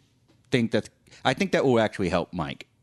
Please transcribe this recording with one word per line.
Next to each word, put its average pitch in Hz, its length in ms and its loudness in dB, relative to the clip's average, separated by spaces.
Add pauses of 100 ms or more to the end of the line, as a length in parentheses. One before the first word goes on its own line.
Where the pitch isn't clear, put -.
(520)
think 117 200 0
that's, 107 180 -2 (360)
I 131 100 2
think 190 160 -2
that 151 140 2
will 123 140 4
actually 101 300 0
help 87 240 -2
Mike, 73 320 -8 (180)